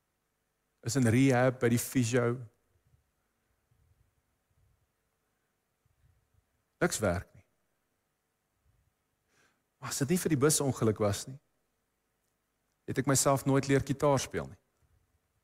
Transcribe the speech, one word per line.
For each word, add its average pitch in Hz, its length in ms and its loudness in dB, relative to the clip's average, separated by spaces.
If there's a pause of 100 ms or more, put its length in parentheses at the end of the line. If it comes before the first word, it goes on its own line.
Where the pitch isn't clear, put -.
(840)
Is 123 120 -6
in 139 80 2
rehab 127 560 4
by 120 100 2
die 117 120 2
fisio. 120 560 -2 (4000)
Niks 170 200 0
werk 90 340 -2
nie. - 100 -20 (2250)
Maar 127 100 -14
as - 80 -8
dit 135 120 -4
nie 180 80 0
vir - 120 -2
die 156 80 2
busongeluk 127 600 0
was 104 280 -2
nie, 135 120 -16 (1500)
het - 140 -6
ek 120 80 -4
myself 139 360 0
nooit 135 220 0
leer 135 160 2
gitaar 143 360 0
speel 82 280 -8
nie. - 120 -20 (840)